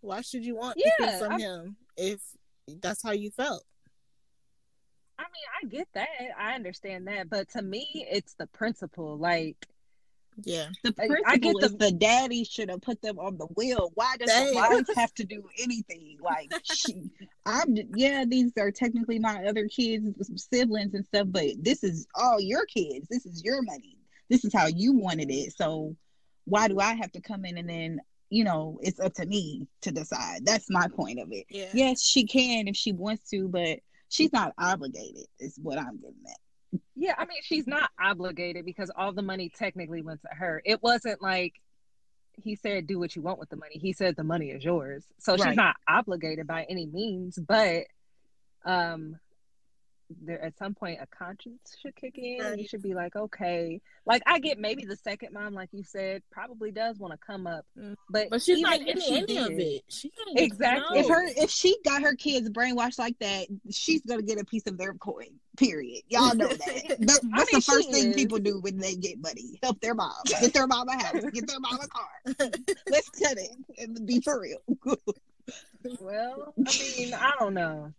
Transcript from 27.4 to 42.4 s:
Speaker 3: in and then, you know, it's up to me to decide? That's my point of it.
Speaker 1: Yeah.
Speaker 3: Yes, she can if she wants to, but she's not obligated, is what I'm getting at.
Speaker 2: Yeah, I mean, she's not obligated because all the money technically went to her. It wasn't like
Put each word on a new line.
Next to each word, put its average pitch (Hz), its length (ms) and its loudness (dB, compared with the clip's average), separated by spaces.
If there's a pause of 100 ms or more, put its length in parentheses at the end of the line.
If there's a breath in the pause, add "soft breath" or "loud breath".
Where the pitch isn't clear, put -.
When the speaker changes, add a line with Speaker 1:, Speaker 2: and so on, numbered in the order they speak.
Speaker 3:
in 175 120 -8
and 170 120 -8
then, 165 300 -4 (300)
you 220 160 6
know, 160 360 0
it's 175 180 -2
up 185 160 0
to 175 100 -6
me 165 420 -4 (140)
to 185 100 -4
decide? 120 540 -4
That's - 240 2
my 180 180 4
point 123 320 -6
of - 120 -8
it. - 180 -10
Speaker 1:
Yeah. 196 240 -10
Speaker 3:
Yes, 254 280 2
she 254 240 6
can 240 440 2
if 202 80 -2
she 208 160 -2
wants 208 380 -6
to, 190 180 0
but 175 300 0 (280)
she's - 240 4
not 202 260 2
obligated, 175 680 -2 (140)
is 135 220 -12
what 151 160 -4
I'm 131 200 -8
getting - 180 -18 (140)
at. - 500 -10 (160)
Speaker 2:
Yeah, 320 220 -2
I 330 80 -4
mean, 339 180 -12
she's 302 240 -2
not 285 220 0 (120)
obligated 175 640 -2
because 185 300 -8
all 196 160 -2
the 190 100 -4
money 190 320 -6
technically 170 480 -6
went 156 200 -12
to - 80 -18
her. 160 340 -6
It 214 180 0
wasn't 233 400 2
like 185 320 0 (880)